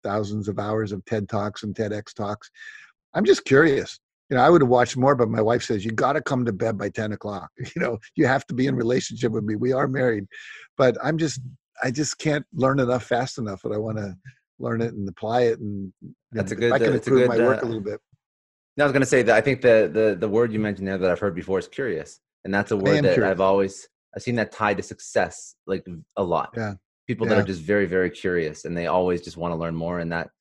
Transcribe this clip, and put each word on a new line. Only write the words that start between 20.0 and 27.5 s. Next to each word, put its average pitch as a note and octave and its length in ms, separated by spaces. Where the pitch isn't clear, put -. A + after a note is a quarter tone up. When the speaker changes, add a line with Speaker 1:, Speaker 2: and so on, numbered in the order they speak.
Speaker 2:
the G#2+ 100
word A2+ 240
you G#2+ 60
mentioned G2 300
there F#2+ 100
that F2+ 100
I've F2 120
heard G2+ 160
before F#2 240
is - 80
curious. F2 500
And F#2+ 80
that's G2+ 200
a G#2+ 40
Speaker 1:
I G2 40
Speaker 2:
word G2 180
Speaker 1:
am - 60
Speaker 2:
that F2+ 100
Speaker 1:
curious. G2 160
Speaker 2:
I've F2+ 100
always, F#2+ 480
I've G#2+ 60
seen A#2+ 140
that G#2+ 140
tied G#2 280
to G2+ 40
success, - 720
like, F#2+ 180
a G#2 80
lot. E2+ 320
Speaker 1:
Yeah. G#2+ 180
Speaker 2:
People A2+ 220
that G#2+ 100
are G2+ 40
Speaker 1:
Yeah. D#2+ 40
Speaker 2:
just F2+ 140